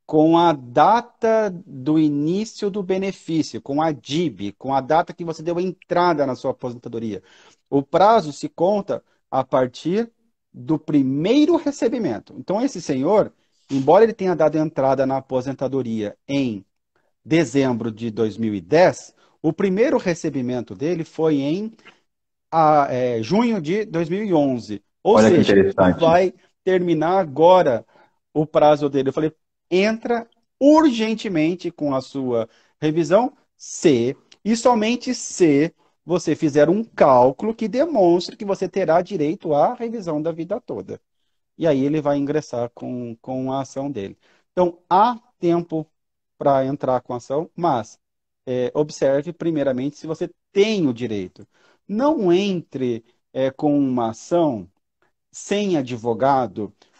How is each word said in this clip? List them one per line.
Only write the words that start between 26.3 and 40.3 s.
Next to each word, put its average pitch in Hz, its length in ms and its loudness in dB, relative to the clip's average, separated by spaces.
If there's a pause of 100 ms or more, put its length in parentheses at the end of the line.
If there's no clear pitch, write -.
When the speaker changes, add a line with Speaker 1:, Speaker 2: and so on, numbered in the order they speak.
Speaker 1:
terminar 180 560 0
agora 160 640 4 (480)
o 151 120 0
prazo 147 440 4
dele. 135 200 0
Eu 131 40 -4
falei, 156 200 -2 (360)
"Entra 226 580 -2 (320)
urgentemente 220 1080 2
com 147 240 -6
a 131 80 -2
sua 123 480 -4 (300)
revisão, 165 540 0 (220)
se, 131 640 0 (260)
e 220 120 0
somente 240 580 0
se 160 580 2 (340)
você 160 320 -2
fizer 147 320 2
um 214 160 0
cálculo 139 680 4
que 220 140 -6
demonstre 202 720 0
que 214 80 -10
você 196 240 -4
terá 180 320 2
direito 160 520 -4
à 165 200 2
revisão 220 480 -8
da 165 100 -4